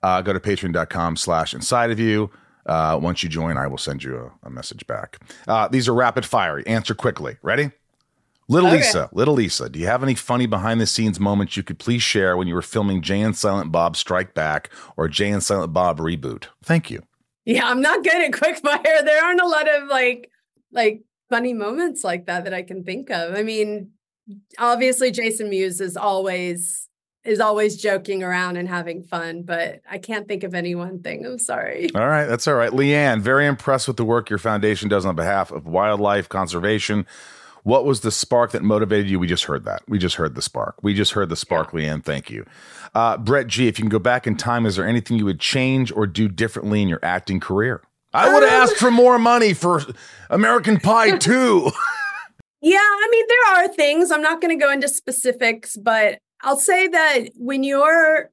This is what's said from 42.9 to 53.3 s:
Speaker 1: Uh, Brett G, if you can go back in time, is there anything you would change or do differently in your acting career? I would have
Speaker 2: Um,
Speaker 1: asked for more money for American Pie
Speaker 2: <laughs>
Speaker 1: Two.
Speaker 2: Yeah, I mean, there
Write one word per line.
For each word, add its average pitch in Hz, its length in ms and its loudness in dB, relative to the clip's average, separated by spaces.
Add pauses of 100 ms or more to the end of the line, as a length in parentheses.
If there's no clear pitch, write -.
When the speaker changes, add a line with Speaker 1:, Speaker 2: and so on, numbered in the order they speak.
Speaker 1:
Uh, 113 220 2
Brett 120 300 0
G, 120 200 0
if 104 100 0
you 117 60 -4
can 110 60 0
go 107 100 2
back 123 260 0
in 110 120 -2
time, 120 280 -2
is 95 120 0
there 92 100 -2
anything 117 300 0
you 104 80 2
would 92 160 -2
change 131 500 0
or 104 160 0
do 104 220 0
differently 104 520 -2
in 98 60 2
your 85 160 -2
acting 90 380 -2
career? 107 400 -2 (320)
I - 200 4
would 294 100 8
have - 100 6
Speaker 2:
Um, 254 80 6
Speaker 1:
asked 220 160 4
for 247 120 4
more 247 300 8
money 233 340 4
for 165 300 0 (460)
American 220 500 4
Pie 214 380 4
Speaker 2:
<laughs> - 0 -
Speaker 1:
Two. 226 540 4 (960)
Speaker 2:
Yeah, 392 120 6
I 415 300 4
mean, 466 200 4
there 466 260 6